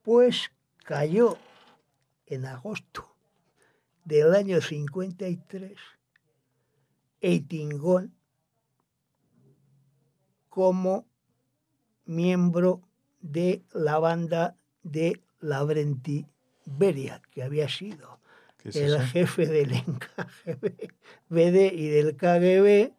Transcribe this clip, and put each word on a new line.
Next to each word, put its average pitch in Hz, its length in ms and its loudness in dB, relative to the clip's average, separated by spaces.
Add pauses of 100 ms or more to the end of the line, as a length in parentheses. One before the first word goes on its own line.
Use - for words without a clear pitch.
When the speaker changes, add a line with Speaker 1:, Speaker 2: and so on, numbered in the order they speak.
Speaker 1:
pues, 240 500 2 (320)
cayó 160 540 0 (880)
en 131 200 -10
agosto 131 640 -14 (960)
del 156 320 4
año 196 240 2
cincuenta 175 720 -8
y 175 80 -4
tres 190 400 -16 (1400)
Eitingón 165 920 -2 (2250)
como 185 560 0 (1000)
miembro 175 760 0 (400)
de 170 420 -2 (100)
la 156 260 0
banda 165 560 -2 (280)
de 160 380 -4 (180)
Lavrenti 147 880 -4 (400)
Beria, 139 560 -2 (100)
que 127 120 -12
había 143 260 -4
sido - 500 -14 (380)
Speaker 2:
¿Qué 120 120 -16
es 104 80 -12
Speaker 1:
el 147 180 2
Speaker 2:
eso? 127 120 0
Speaker 1:
jefe 175 400 0
del 147 240 2
<laughs> 123 280 -4
K - 280 -12 (180)
G - 460 -8 (380)
B 180 440 4
y 156 160 -6
del 151 260 2
K 175 220 2
G 185 240 4
B 202 380 4